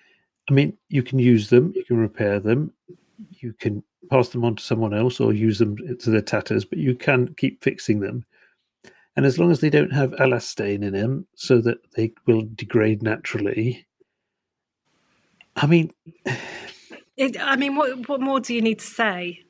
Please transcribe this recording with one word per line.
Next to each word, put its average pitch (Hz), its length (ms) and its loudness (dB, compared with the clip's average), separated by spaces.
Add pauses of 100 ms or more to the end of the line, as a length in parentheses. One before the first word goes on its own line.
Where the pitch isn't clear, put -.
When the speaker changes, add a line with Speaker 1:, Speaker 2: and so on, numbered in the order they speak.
(480)
Speaker 1:
I - 40 2
mean, 143 240 2 (120)
you 135 140 0
can 131 160 -2
use 120 320 4
them, 143 240 4
you - 100 -6
can 120 120 -2
repair 104 420 0
them, 113 340 0 (600)
you 113 220 -12
can - 280 -4 (280)
pass 127 180 2
them 120 160 -4
on 117 120 0
to - 60 -14
someone 107 320 -2
else 117 260 0
or 113 120 2
use 107 260 0
them 104 180 2 (220)
to - 120 -2
their 110 100 4
tatters, 107 440 -2
but - 140 -8
you 135 160 0
can 123 400 0
keep - 280 -4
fixing 110 380 -2
them. 110 240 -6 (920)
And 139 100 2
as 139 120 2
long 170 120 4
as 156 100 2
they 156 100 2
don't 147 220 2
have 135 200 2
elastane 110 720 0
in 98 80 -2
them 110 420 -2
so - 280 2
that 117 160 0 (160)
they 110 180 -2 (140)
will 113 160 4 (120)
degrade 107 480 0
naturally, 110 840 -4 (1700)
I - 100 0
mean, 160 260 4 (320)
<sighs> - 80 -2 (840)
Speaker 2:
It, 269 240 0
I 277 140 0
mean, 277 220 0
what, 262 320 -2
what 277 120 -2
more 269 200 0
do 262 120 -6
you 233 80 0
need 220 200 0
to - 60 -8
say? 180 640 -4